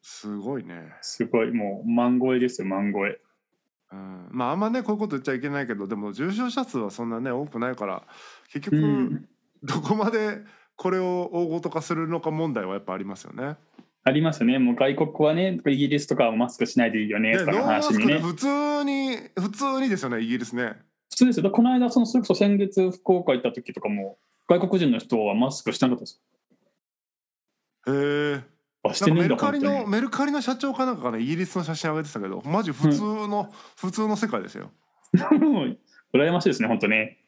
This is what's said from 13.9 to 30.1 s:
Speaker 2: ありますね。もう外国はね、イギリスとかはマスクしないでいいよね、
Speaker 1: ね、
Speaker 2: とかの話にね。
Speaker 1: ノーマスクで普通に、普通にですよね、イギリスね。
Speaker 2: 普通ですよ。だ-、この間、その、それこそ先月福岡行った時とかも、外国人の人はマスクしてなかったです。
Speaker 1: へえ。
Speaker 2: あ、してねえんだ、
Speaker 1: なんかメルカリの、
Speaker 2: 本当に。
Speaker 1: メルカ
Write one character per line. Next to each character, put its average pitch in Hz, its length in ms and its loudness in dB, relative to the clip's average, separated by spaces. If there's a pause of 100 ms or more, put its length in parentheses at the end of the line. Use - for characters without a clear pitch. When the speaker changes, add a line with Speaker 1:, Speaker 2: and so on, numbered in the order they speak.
Speaker 2:
あ 131 80 4
り 151 100 2
ま 160 120 2
す 123 100 -2
ね。 127 160 4
も 123 140 4
う - 20 2
外 135 220 4
国 151 220 0
は 151 140 4
ね、 180 340 0
イ 139 100 2
ギ 143 100 2
リ 143 140 0
ス - 60 -10
と 127 100 -2
か 131 80 4
は 110 100 0
マ 120 140 0
ス - 80 -12
ク 113 80 0
し - 120 -2
な 117 100 4
い 110 40 0
で 110 100 0
い 107 40 0
い 104 40 -4
よ 104 100 -2
ね、 110 120 2
Speaker 1:
ね、 113 60 2
Speaker 2:
と - 80 0
か 101 80 0
の - 100 2
話 104 280 2
に 107 80 4
ね。 135 160 4
Speaker 1:
ノ 160 40 2
ー - 40 -4
マ 170 60 -2
ス 170 40 -4
ク - 0 -
で - 0 -
普 - 0 -
通 294 500 0
に、 277 340 -2 (220)
普 190 120 -2
通 269 300 -2
に 269 60 0
で 202 80 2
す - 80 -6
よ 131 60 -4
ね、 113 120 -2
イ 113 60 -2
ギ 123 100 0
リ 117 60 -2
ス 113 100 -10
ね。 120 220 -4 (360)
Speaker 2:
普 - 60 -4
通 247 100 6
で 233 60 4
す - 40 0
よ。 165 60 0
だ-、 196 80 2
こ 233 100 4
の 247 100 6
間、 247 200 2
そ 247 80 4
の、 226 80 4
そ 254 100 0
れ 247 60 4
こ - 20 -4
そ - 80 4
先 202 240 6
月 190 320 2
福 180 240 0
岡 175 200 2
行 123 60 2
っ - 40 -8
た 120 80 2
時 - 200 -12
と - 100 -10
か - 60 -4
も、 98 300 -4 (320)
外 180 180 6
国 190 120 2
人 151 120 4
の 113 60 4
人 110 260 0
は 101 120 2
マ 127 160 2
ス - 100 -8
ク 110 100 -2
し - 60 -4
て - 80 2
な 127 60 4
か 120 60 0
っ - 0 -
た - 20 -8
で 98 80 -12
す。 - 160 -20 (1600)
Speaker 1:
へ 131 40 0 (480)
え。 127 40 -14 (380)
Speaker 2:
あ、 - 140 -2
し 196 100 0
て 156 60 6
ね 165 100 4
え 175 40 4
ん - 40 2
だ、 - 0 -
Speaker 1:
な - 60 4
ん - 20 -6
か 277 140 0
メ 285 80 0
ル - 0 -
カ - 0 -
リ 277 40 0
の、 285 60 2
Speaker 2:
本 277 120 0
当 220 40 -4
に。 202 60 -2
Speaker 1:
メ 220 100 2
ル 269 80 -2
カ 277 160 0